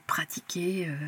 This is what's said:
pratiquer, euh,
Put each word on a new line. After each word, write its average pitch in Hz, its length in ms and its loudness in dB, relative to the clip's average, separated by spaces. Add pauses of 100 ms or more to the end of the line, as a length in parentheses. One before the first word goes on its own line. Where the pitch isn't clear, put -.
pratiquer, 180 840 0
euh, 147 60 0 (120)